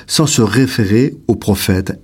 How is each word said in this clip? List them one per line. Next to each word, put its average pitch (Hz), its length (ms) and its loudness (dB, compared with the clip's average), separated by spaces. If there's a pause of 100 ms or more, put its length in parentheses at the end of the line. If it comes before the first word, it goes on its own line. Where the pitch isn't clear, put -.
sans 160 200 0
se 143 140 0
référer 117 760 2 (140)
aux 113 60 2
prophètes 95 680 -2